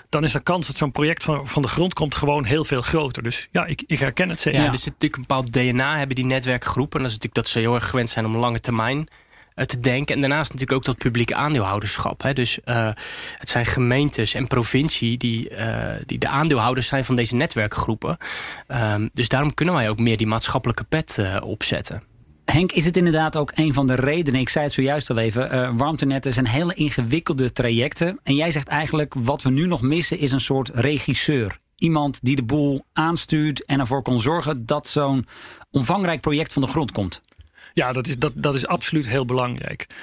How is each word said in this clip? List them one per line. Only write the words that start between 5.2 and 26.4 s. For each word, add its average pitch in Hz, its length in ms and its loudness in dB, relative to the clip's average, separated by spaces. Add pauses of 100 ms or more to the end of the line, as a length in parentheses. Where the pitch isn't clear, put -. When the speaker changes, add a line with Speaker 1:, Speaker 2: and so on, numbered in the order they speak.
Speaker 2:
bepaald 131 240 0
D 117 40 0 (200)
N 123 40 2
A 143 180 0
hebben 135 180 -2
die 127 100 0
netwerkgroepen. 127 760 0
En 135 40 -2
dat 123 80 -2
is 107 80 -4
natuurlijk - 160 -6 (100)
dat - 20 -4
ze - 120 0
heel 117 160 2
erg 117 140 -2
gewend 120 200 0
zijn 113 160 -2
om 110 120 0
lange 117 220 0
termijn, 123 480 -2 (460)
eh, 131 120 -4
te 127 140 -4
denken. 127 360 0
En 135 60 0
daarnaast 143 320 0
natuurlijk 131 240 -2
ook 127 80 -4
dat 127 120 0
publieke 120 380 0
aandeelhouderschap, 107 840 -2
hè. 135 120 0
Dus, 127 300 0
eh, 117 260 0 (480)
het - 120 -10
zijn 120 160 0
gemeentes 127 680 2
en 120 140 -2
provincie 123 680 2
die, 117 320 -2
eh, 113 560 -4
die - 120 -6
de 120 100 0
aandeelhouders 127 600 2
zijn 135 180 -2
van 131 100 0
deze 120 200 0
netwerkgroepen. 113 800 -2 (500)
Ehm, 110 460 0
dus 120 160 0
daarom 143 240 2
kunnen 175 220 0
wij 120 140 0
ook 107 100 -4
meer 117 180 2
die 110 100 0
maatschappelijke 113 560 -2
pet, - 340 -2
eh, 98 260 0
opzetten. - 600 -4 (420)
Speaker 3:
Henk, 175 260 4
is 156 140 2
het 175 120 4
inderdaad 160 400 4
ook 147 180 -2
een 156 180 4
van 135 140 2
de 127 80 4
redenen, 135 440 2
ik 123 100 0
zei 151 160 2
het 139 80 -2
zojuist 139 360 0
al 120 80 0
even, 113 340 0
eh, 127 220 0
warmtenetten 135 600 0
zijn 123 140 2